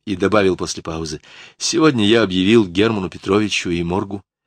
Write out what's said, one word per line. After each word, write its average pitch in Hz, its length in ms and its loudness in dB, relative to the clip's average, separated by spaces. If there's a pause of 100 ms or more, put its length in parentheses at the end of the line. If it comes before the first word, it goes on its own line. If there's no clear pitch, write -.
И 98 80 -4
добавил 95 400 2
после 90 260 -8
паузы: 80 380 -10 (380)
«Сегодня 147 480 2
я 113 160 4
объявил 98 440 2
Герману 95 440 -2
Петровичу 98 580 -2
и 85 140 -2
моргу, 98 420 -6 (220)